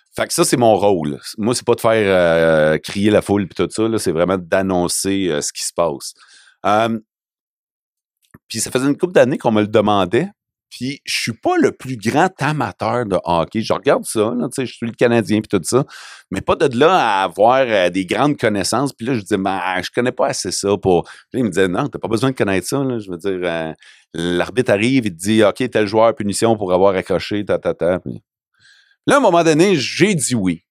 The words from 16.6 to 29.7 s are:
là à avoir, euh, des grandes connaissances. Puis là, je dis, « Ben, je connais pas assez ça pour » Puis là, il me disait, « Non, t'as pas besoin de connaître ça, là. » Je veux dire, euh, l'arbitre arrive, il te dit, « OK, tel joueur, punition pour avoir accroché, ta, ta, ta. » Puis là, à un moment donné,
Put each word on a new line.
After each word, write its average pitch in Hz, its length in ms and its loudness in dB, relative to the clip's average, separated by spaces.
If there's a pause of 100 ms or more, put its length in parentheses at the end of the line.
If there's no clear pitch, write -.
là 160 180 4
à 110 280 2
avoir, 113 440 4
euh, 98 220 2
des 92 160 -2
grandes 117 320 0
connaissances. 113 560 -2
Puis 113 140 -10
là, 135 80 -2
je 107 60 -4
dis, « 98 180 -2
Ben, 95 200 -2 (220)
je 87 80 -10
connais 123 220 -2
pas 139 160 -2
assez - 240 -6
ça 98 260 0
pour » 90 260 2 (280)
Puis - 20 -16
là, 123 60 -4
il 131 60 0
me 107 40 -2
disait, « 95 200 2
Non, 117 180 -2
t'as - 100 -10
pas - 100 -8
besoin 113 220 0
de 131 60 -4
connaître 98 320 -2
ça, 139 160 -4
là. » 127 160 -4
Je 101 100 -12
veux 87 80 -8
dire, 92 240 -6
euh, 82 320 -4 (400)
l'arbitre 87 580 -2
arrive, 113 360 2
il 98 40 -4
te 80 80 -14
dit, « 107 240 2
OK, 104 280 2
tel 107 160 0
joueur, 110 260 4
punition 110 420 0
pour 101 160 -4
avoir 92 240 4
accroché, 92 480 -2
ta, 92 140 -2
ta, 85 160 -2
ta. » 85 300 -2
Puis 60 180 -12 (880)
là, 226 80 6
à - 20 4
un 285 40 4
moment 175 220 4
donné, 165 320 4